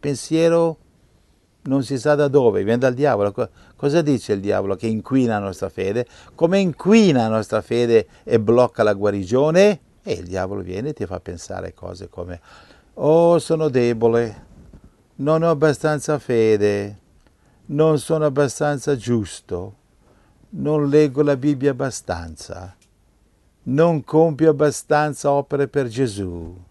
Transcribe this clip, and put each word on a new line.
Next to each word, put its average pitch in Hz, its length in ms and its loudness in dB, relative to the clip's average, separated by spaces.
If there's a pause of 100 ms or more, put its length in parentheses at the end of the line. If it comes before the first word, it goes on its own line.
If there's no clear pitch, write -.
Pensiero 165 760 0 (840)
non 135 220 0
si 131 140 -4
sa 147 180 2
da 143 120 2
dove, 117 360 4
viene 113 160 2
dal 127 140 0
diavolo. 113 380 0
Co-, 117 160 -6 (280)
cosa 147 260 0
dice 139 320 -2
il 98 60 -4
diavolo 98 360 -2
che 113 120 -6
inquina 113 500 0
la 101 80 -4
nostra 95 240 -8
fede? 101 360 -4 (280)
Come 170 240 2
inquina 185 720 4
la 110 80 0
nostra 107 260 -2
fede 117 440 2 (180)
e 120 160 0
blocca 117 420 2
la 104 120 4
guarigione? 123 840 2 (220)
E 180 100 -8
il 90 140 -8
diavolo 95 360 -6
viene 98 280 -8
e - 20 -10
ti 101 140 -8
fa 87 140 -10
pensare 90 520 -12
cose 92 360 -16
come: 87 320 -12 (540)
"Oh, 170 440 4
sono 156 300 -2
debole, 117 760 0 (680)
non 156 260 0
ho 170 80 2
abbastanza 151 680 0
fede, 104 800 0 (680)
non 156 320 2
sono 156 260 -2
abbastanza 143 720 -2
giusto, 104 800 -6 (760)
non 147 380 -2
leggo 147 340 4
la 143 140 2
Bibbia 139 360 0
abbastanza, 90 1000 -10 (880)
non 151 380 0
compio 156 460 2
abbastanza 151 840 0
opere 139 380 -2
per 135 200 -2
Gesù." 98 680 -6 (140)